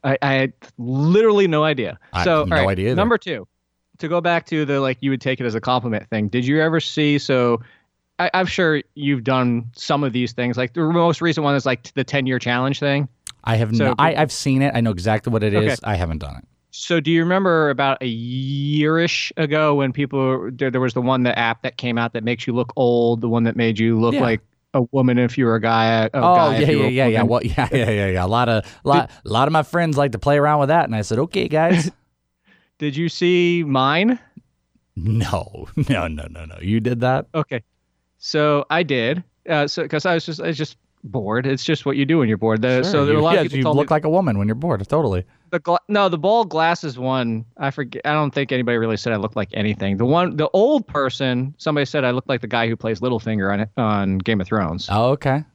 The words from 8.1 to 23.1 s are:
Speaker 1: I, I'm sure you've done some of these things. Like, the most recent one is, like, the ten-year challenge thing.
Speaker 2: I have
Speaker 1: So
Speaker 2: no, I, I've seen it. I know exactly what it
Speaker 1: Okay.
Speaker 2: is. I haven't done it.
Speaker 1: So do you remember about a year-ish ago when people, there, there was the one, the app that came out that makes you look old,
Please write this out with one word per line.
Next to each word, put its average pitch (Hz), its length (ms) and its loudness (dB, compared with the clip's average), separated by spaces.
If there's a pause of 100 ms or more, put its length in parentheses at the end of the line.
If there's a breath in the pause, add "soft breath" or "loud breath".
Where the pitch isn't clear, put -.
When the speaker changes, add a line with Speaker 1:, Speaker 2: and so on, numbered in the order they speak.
Speaker 1:
I, 175 80 2 (100)
I'm 185 60 2
sure 160 360 0 (140)
you've 139 280 -2
done 120 520 0
some 147 280 -2
of 127 100 -2
these 123 200 -2
things. 123 240 -4
Like, 123 160 -4
the 170 80 -4
most 170 400 2
recent 165 220 0
one 143 120 2
is, 131 100 -2
like, - 280 -2
the 135 100 -2
ten-year 131 360 -2
challenge 127 400 0
thing. 143 280 0 (360)
Speaker 2:
I 113 120 0
have 113 200 0
Speaker 1:
So 110 120 2
Speaker 2:
no, - 100 0
I, 156 180 4
I've 156 160 0
seen 135 300 0
it. 139 140 2
I 117 60 0
know 113 100 0
exactly 107 420 -2
what 107 100 0
it 104 120 0
Speaker 1:
Okay. 107 180 2
Speaker 2:
is. 120 100 -6
I 107 120 -2
haven't 82 240 -2
done 69 180 -10
it. - 80 -20 (260)
Speaker 1:
So - 280 -2
do 156 120 -2
you 165 100 4
remember 170 480 2
about 135 320 0
a 131 60 -4
year-ish 139 1300 -2
ago 151 380 2
when 135 160 0
people, 131 600 -2
there, 131 180 -2
there 127 100 0
was 123 120 0
the 127 80 -2
one, 127 220 0
the 123 140 2
app 117 260 -2
that 131 140 -6
came 120 200 -4
out 117 160 -2
that 113 100 -6
makes 120 240 -4
you 123 60 -4
look 120 220 -2
old, 120 460 2